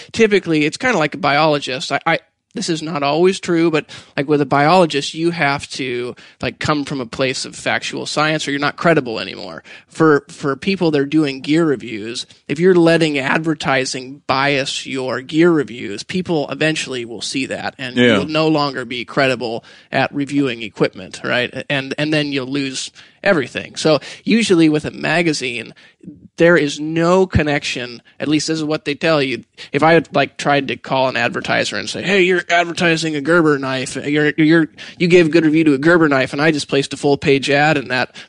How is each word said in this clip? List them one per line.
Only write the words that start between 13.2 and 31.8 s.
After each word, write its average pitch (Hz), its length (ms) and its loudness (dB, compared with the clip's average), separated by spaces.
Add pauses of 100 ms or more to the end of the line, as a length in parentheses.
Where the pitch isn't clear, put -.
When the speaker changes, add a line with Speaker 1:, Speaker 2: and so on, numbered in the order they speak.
Speaker 1:
bias 135 580 -2
your 127 340 -6
gear 156 300 4
reviews, 113 540 -2
people 175 440 -4
eventually 139 560 -4
will 113 180 -12
see 131 240 -6
that 98 300 -8
and 123 200 -10
Speaker 2:
Yeah. 120 220 6
Speaker 1:
you'll 98 80 -2
no 156 200 0
longer 143 380 -2
be 120 200 -8
credible 123 600 -2 (260)
at 135 240 -2
reviewing 139 480 -2
equipment, - 600 -6
right? 123 440 -4
And, 135 300 -4
and 151 160 -2
then 147 160 -2
you'll 135 160 -4
lose 135 460 -6 (320)
everything. 139 500 -2
So - 240 2 (240)
usually 196 460 4
with 151 160 0
a 131 60 -8
magazine, 135 840 -4 (640)
there 170 220 6
is 147 200 0
no 170 480 2
connection, 143 760 -2 (180)
at 135 80 -4
least 151 200 0
this 160 100 -2
is 156 60 -6
what 151 200 -4
they 147 100 -4
tell 156 280 0
you. 127 220 -4 (280)
If 139 100 0
I 165 120 6
had, 160 200 2
like, 139 220 0
tried 143 320 0
to 120 80 -6
call 131 320 -2
an 123 80 -4
advertiser 117 600 -2
and 101 120 -6